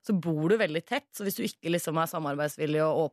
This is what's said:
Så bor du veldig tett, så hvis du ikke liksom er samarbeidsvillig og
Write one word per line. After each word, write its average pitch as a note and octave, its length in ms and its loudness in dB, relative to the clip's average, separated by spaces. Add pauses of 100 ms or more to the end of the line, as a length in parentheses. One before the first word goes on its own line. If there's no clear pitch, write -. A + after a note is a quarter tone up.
Så G3+ 160 2
bor D#3 300 0
du A3 80 6
veldig E3+ 260 0
tett, - 300 -4
så G#3 100 -8
hvis G3 120 -2
du - 80 -4
ikke - 280 -6
liksom E3+ 240 0
er D#3+ 140 0
samarbeidsvillig D3+ 760 -2
og D#3 140 2 (140)